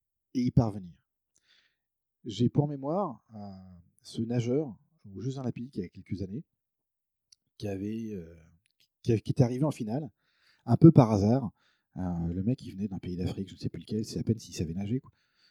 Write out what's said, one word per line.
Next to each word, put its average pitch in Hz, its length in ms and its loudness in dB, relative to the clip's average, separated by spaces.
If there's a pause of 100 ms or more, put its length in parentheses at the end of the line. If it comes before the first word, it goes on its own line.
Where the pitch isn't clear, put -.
(340)
et 127 80 0
y 123 80 2
parvenir. 101 420 0 (1300)
J'ai 113 240 0
pour 143 180 2
mémoire, 147 560 -6 (120)
euh, 107 40 -16 (640)
ce - 200 -8
nageur 123 540 -2 (380)
aux 95 60 -10
Jeux 131 180 -6
Olympiques 123 380 -8
il 98 60 -6
y - 20 -8
a 85 40 -10
quelques 95 340 -10
années, 101 200 -8 (1160)
qui 107 100 -8
avait, 107 460 -6
euh, 85 200 -12 (680)
qui, 113 180 2
qui - 120 -4
était - 100 4
arrivé 127 220 0
en 151 60 0
finale, 123 400 -6 (540)
un 120 140 4
peu 165 140 12
par 120 180 8
hasard. 113 420 2 (440)
Euh, 87 360 -2
le 92 100 -4
mec, 123 200 -2
il 135 100 -14
venait 98 160 -6
d'un 92 100 -10
pays 90 180 -8
d'Afrique, 92 340 -6
je 87 40 -20
ne - 40 -20
sais - 100 -6
plus 82 120 -10
lequel, 110 260 -6
c'est - 120 -8
à - 40 -4
peine 110 160 0
s'il - 160 -18
savait 80 180 -4
nager, 101 280 -4
quoi. - 120 -16 (380)